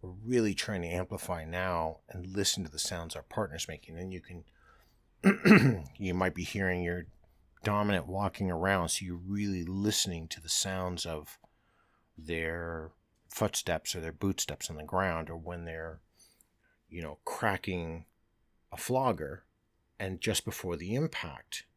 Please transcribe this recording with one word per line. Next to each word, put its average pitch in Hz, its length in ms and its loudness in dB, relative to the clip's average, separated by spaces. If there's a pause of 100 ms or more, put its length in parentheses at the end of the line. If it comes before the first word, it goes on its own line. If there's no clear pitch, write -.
We're 92 100 -10
really 107 440 4
trying 98 280 -2
to 85 60 -2
amplify 90 560 -2
now 85 640 0
and 92 280 -6
listen 101 260 2
to 78 80 -6
the 78 80 -12
sounds 82 380 -4
our - 80 -10
partner's 92 420 -4
making. 80 320 -12
And 92 140 -6
you 90 80 -8
can, 85 240 -16 (1500)
<clears throat> - 80 -20
you 92 160 0
might 92 220 2
be 87 80 -4
hearing 90 400 0
your 87 220 -2 (580)
dominant 104 420 2
walking 98 420 -2
around, 87 420 2
so - 140 -2
you're 87 120 -6
really 95 480 -2
listening 92 640 0
to - 120 -10
the 80 80 -16
sounds 92 560 -2
of 78 320 -8 (800)
their 82 760 -4 (360)
footsteps - 680 0
or 87 40 -6
their 80 120 -6
bootsteps - 580 -2
on 80 60 -8
the 78 80 -10
ground, 82 460 0
or 82 60 -8
when 85 280 -8
they're, 80 360 -8 (880)
you 85 140 -10
know, 76 220 -8
cracking 87 800 -2 (680)
a - 40 -12
flogger, 113 680 0 (540)
and 95 220 -4
just - 240 0
before 90 320 -4
the 90 180 -2
impact. - 680 -4 (120)